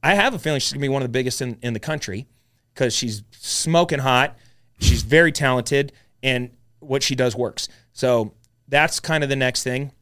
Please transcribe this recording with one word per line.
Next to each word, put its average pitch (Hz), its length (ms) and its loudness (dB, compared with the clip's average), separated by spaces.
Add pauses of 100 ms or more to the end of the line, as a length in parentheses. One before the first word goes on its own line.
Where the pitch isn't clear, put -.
I 185 140 4
have 226 180 2
a 180 60 -6
feeling 151 200 0
she's - 140 -4
gonna 139 80 -6
be 139 80 -2
one 135 140 0
of - 40 -4
the 120 40 -6
biggest 127 300 -2
in, 123 200 -8
in 120 120 -4
the 107 60 -6
country 135 460 -8 (480)
'cause 123 220 0
she's 107 260 -4 (100)
smoking 165 680 0
hot, 131 380 2 (420)
she's - 240 4
very 160 280 6
talented, 139 600 0 (320)
and 123 260 0 (300)
what 139 240 -4
she 139 120 -2
does 123 200 0
works. 117 320 -6 (260)
So 117 400 0 (360)
that's 147 320 2
kind 156 220 -2
of 139 60 -2
the 139 60 0
next 127 280 -2
thing. 131 280 -4 (100)